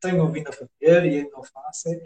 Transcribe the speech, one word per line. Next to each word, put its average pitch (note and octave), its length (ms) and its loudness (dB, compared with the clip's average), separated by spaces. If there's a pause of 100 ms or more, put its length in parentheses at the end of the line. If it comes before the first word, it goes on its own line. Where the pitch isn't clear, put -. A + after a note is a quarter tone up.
tenho E3+ 300 2
vindo D3+ 180 -8
a - 40 -12
fazer E3 520 4
e D3+ 140 0
ainda - 180 -8
o - 60 -16
faço, - 460 -12
é, E3+ 40 -2 (120)